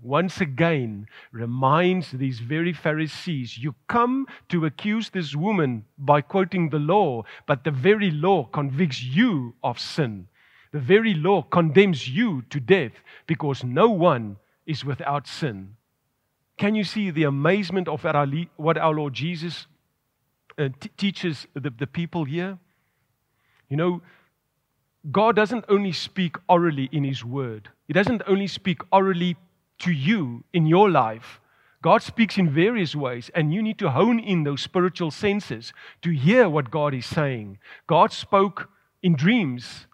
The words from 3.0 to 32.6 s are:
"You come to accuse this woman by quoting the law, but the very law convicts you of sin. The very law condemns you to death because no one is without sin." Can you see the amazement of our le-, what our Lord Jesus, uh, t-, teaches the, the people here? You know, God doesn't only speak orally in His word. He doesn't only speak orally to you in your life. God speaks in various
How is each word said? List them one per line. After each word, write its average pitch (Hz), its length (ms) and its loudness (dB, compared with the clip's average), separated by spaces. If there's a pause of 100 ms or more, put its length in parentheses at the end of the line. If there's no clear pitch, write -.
"You 135 180 -8 (120)
come 247 400 0 (220)
to 165 160 0
accuse 214 440 -4
this 147 260 -6
woman 151 500 -2 (120)
by 143 240 2
quoting 185 480 0
the 151 100 -2
law, 147 440 2 (220)
but 139 180 0
the 156 80 -2
very 185 400 2
law 156 340 2
convicts 139 580 -2
you 139 500 0 (100)
of 127 160 -4
sin. 107 480 -6 (440)
The 147 80 -6
very 202 340 4
law 170 300 2
condemns 160 680 4
you 160 400 -2
to 147 100 -6
death 131 340 2 (340)
because 143 360 -4
no 143 260 2
one 135 480 0 (280)
is 147 180 -6
without 143 440 -6
sin." 101 480 -8 (840)
Can 208 160 0
you 214 100 0
see 190 280 -4
the 156 120 0
amazement 170 640 0
of 156 180 -6
our 147 200 2
le-, 156 300 -6
what 160 220 0
our 160 160 2
Lord 147 200 -4
Jesus, 160 540 -8 (920)
uh, 143 120 -2 (100)
t-, 214 180 -16
teaches 185 560 -4
the, 143 160 -6
the 123 180 -6
people 170 360 -6
here? 175 340 -6 (1120)
You 139 80 -2
know, 175 240 0 (1120)
God 208 240 2
doesn't 214 340 0
only 196 220 2
speak - 460 -6 (100)
orally 170 440 2
in 147 120 -2
His 131 200 -4
word. 120 460 -8 (180)
He 147 60 -8
doesn't 202 320 2
only 196 220 2
speak - 340 -4 (100)
orally 180 440 2 (440)
to 180 120 -2
you 139 520 0 (100)
in 165 120 4
your 185 240 6
life. 113 500 0 (420)
God 185 200 4
speaks - 360 0
in 175 120 4
various 170 460 0